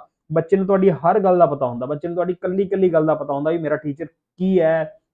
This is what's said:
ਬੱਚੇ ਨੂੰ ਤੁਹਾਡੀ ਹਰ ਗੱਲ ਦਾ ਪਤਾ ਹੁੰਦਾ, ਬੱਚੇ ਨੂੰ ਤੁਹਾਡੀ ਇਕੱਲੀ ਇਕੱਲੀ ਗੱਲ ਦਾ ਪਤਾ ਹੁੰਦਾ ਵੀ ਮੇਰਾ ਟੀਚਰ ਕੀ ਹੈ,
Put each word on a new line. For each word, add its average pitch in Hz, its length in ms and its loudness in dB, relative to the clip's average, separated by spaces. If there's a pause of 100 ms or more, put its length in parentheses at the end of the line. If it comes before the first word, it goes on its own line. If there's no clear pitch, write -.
(300)
ਬੱਚੇ 165 260 0
ਨੂੰ 190 100 0
ਤੁਹਾਡੀ 190 260 4
ਹਰ 170 280 0
ਗੱਲ 185 180 2
ਦਾ 170 80 6
ਪਤਾ 139 200 -2
ਹੁੰਦਾ, 120 200 -6
ਬੱਚੇ 147 220 -8
ਨੂੰ 170 80 -8
ਤੁਹਾਡੀ 180 160 -2
ਇਕੱਲੀ 185 300 -4
ਇਕੱਲੀ 190 300 0
ਗੱਲ 156 140 2
ਦਾ 156 80 2
ਪਤਾ 147 180 -6
ਹੁੰਦਾ 143 180 -2
ਵੀ 170 80 -2
ਮੇਰਾ 151 180 -2
ਟੀਚਰ 151 300 -8
ਕੀ - 540 -2
ਹੈ, 160 220 2 (320)